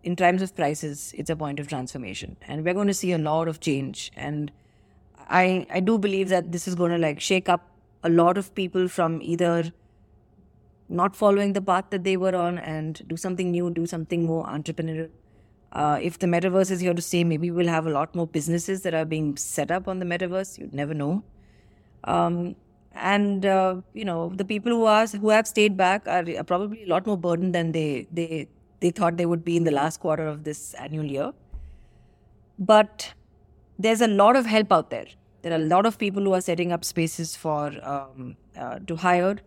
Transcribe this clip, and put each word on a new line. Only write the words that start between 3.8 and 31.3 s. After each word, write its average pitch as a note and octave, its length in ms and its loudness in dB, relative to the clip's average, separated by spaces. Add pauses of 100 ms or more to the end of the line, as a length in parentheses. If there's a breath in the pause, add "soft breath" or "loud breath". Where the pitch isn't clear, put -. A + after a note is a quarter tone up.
And D3 340 -6 (760 soft breath)
I, F#3 420 2
I F#3 100 -2
do G#3+ 180 2
believe F#3+ 320 0
that F3 220 0
this E3+ 140 -6
is F#3 80 -4
gonna, E3+ 240 2
like, D#3 220 0
shake F#3 280 0
up F3+ 220 0 (320)
a E3+ 60 0
lot E3+ 300 6
of F#3+ 160 -8
people F#3 340 -2
from E3 340 -2
either E3+ 500 0 (1160)
not F3+ 260 0
following G3+ 380 4
the F#3+ 80 -2
path F#3+ 280 2
that F#3 140 -4
they F#3+ 140 2
were F#3 180 2
on F3 220 0
and D#3 500 -8
do E3 80 -6
something F3+ 340 -4
new, F3 200 0
do E3+ 160 -2
something E3+ 400 -2
more D#3+ 180 0
entrepreneurial. D#3+ 640 -6 (640 soft breath)
Uh, D3 280 0
if E3+ 180 -4
the F#3+ 80 0
metaverse F3+ 440 2
is F#3 100 -2
here F3+ 140 0
to E3+ 80 -4
stay, E3+ 220 0
maybe E3+ 260 0
we'll E3+ 160 2
have D#3+ 200 0
a D#3+ 40 -2
lot D3 240 -2
more E3+ 120 -2
businesses E3+ 560 -2
that E3+ 120 -2
are D#3+ 120 0
being D#3 300 -2
set - 340 -4
up F#3 180 -2
on F#3 100 -4
the F#3 60 -4
metaverse. F3+ 540 -4
You'd - 160 -14
never C#3+ 180 -4
know. D#3 320 -2 (800 soft breath)
Um, F3 500 0 (400)
and, G3+ 500 0
uh, F#3+ 380 2 (100)
you A3 120 -12
know, E3+ 300 -4
the F#3+ 100 -4
people G#3 260 -2
who A#3 140 2
are, G#3+ 220 6
who G#3+ 240 0
have A3 180 6
stayed G#3 280 4
back F#3+ 300 2
are, F3 180 0 (140)
are D#3 60 -6
probably G#3 400 -2
a - 20 -10
lot F3+ 200 2
more G#3 120 0
burdened F3 360 0
than E3 180 2
they, D3+ 400 -2
they, E3 360 -4 (320)
they F3 100 4
thought E3+ 260 0
they F3 100 0
would E3+ 180 0
be E3+ 120 0
in E3+ 80 4
the D#3+ 80 2
last C#3+ 280 0
quarter D#3 260 -2
of D3+ 180 -8
this D3+ 300 -10
annual D3+ 300 -8
year. C#3+ 280 -4 (1300 soft breath)